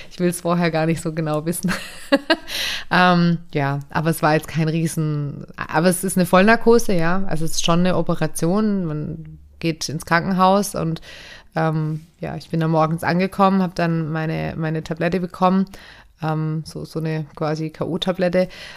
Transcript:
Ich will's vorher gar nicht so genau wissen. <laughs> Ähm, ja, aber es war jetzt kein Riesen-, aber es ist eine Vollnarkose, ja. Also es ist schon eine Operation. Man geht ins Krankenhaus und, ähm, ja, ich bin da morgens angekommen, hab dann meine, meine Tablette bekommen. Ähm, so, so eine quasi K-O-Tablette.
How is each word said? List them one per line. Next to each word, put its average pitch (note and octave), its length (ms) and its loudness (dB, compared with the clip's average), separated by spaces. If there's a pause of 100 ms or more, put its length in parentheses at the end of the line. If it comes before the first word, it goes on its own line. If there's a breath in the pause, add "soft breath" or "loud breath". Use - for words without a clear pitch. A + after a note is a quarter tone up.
(100)
Ich - 80 -16
will's F3 220 0
vorher F3 300 0
gar D#3+ 160 0
nicht D#3+ 160 0
so D#3+ 100 -4
genau D#3 320 -2
wissen. F3 320 -2
<laughs> - 60 -10 (1080 loud breath)
Ähm, F3 480 4 (140)
ja, C#3+ 280 0 (100)
aber D3+ 200 0
es E3 120 -2
war D#3 120 4
jetzt D#3 120 0
kein D#3+ 220 -2
Riesen-, D#3 800 -2 (100)
aber E3 320 0
es F3+ 160 0
ist F#3+ 120 -2
eine F3+ 100 4
Vollnarkose, A3+ 680 6
ja. F3 340 2
Also D#3 180 2
es D#3+ 80 0
ist - 120 2
schon E3+ 160 4
eine F3+ 160 2
Operation. F3 880 0
Man D#3 540 -8 (200)
geht E3 300 -4
ins D3+ 180 -6
Krankenhaus F#3+ 680 2
und, E3 260 -4 (560 loud breath)
ähm, D#3 500 -2 (140)
ja, D#3 160 -8
ich - 140 -14
bin E3 100 -2
da D#3+ 80 0
morgens D#3+ 340 2
angekommen, F#3+ 600 2
hab F3+ 120 -2
dann E3 380 -2
meine, D#3+ 440 -4
meine D#3+ 280 -4
Tablette E3+ 340 -2
bekommen. F#3 460 2 (580 loud breath)
Ähm, D#3 440 -2
so, D3+ 180 -12
so D#3+ 160 -8
eine D#3 340 -4
quasi D#3 360 -4
K-O-Tablette. F3+ 800 0 (280 loud breath)